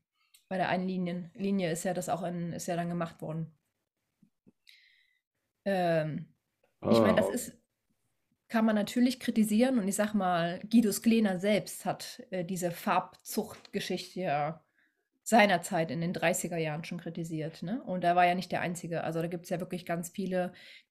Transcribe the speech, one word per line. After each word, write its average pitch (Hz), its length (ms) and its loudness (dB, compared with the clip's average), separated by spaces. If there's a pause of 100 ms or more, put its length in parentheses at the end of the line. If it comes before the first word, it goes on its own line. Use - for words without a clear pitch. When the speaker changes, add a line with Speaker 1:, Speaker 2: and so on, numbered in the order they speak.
(500)
Speaker 1:
bei 190 80 -4
der 175 120 0
einen 185 180 0
Linien-, 175 460 -4
Linie 196 380 0
ist 165 120 -4
ja 185 100 -2
das 170 160 -4
auch 165 140 -2
in, 170 300 -4
ist 175 140 -8
ja 175 80 -2
dann 170 140 -2
gemacht 170 320 -6
worden. 160 360 -8 (2000)
Ähm, 170 680 0 (540)
ich 113 140 8
meine, 104 140 6
das 190 140 4
Speaker 2:
Ah. 202 40 -2
Speaker 1:
ist, - 240 -8 (920)
kann 226 180 2
man 220 100 4
natürlich 247 440 2
kritisieren 226 600 2
und 190 80 0
ich 196 80 0
sag 208 180 0
mal, 180 460 2 (100)
Guido 214 220 6
Sklener 214 480 2
selbst 202 460 0
hat, - 440 -6
äh, 185 160 -4
diese 175 260 -4
Farbzuchtgeschichte - 1500 -4
ja 151 420 -2 (640)
seinerzeit 190 640 4
in 165 120 -4
den 170 120 -2
dreißiger 170 440 0
Jahren 156 260 -4
schon - 160 -8
kritisiert, 165 640 -8
ne? 214 200 -4
Und 185 200 -4
er 175 120 4
war 180 120 6
ja 175 80 2
nicht 185 160 -6
der 175 100 -2
Einzige. 170 420 -4
Also 165 200 -4
da 170 40 -2
gibt's 170 220 -8
ja 175 100 -4
wirklich 180 280 -8
ganz 170 240 -6
viele, 180 420 -2 (380)